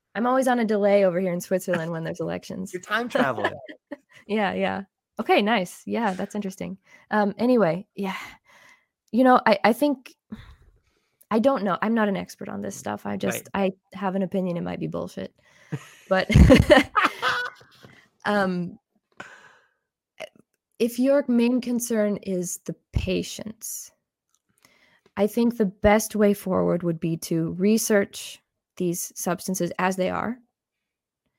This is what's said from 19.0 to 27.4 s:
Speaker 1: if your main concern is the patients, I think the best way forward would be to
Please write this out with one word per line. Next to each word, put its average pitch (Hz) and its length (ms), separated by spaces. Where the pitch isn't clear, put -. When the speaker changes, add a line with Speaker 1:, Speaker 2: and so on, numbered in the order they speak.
Speaker 1:
if 240 200
your 277 280
main 240 340
concern 226 580
is 180 480
the 170 100
patients, - 1000
I 202 100
think 233 300
the 214 100
best 208 480
way 208 200
forward 175 480
would 170 180
be 165 180
to 165 340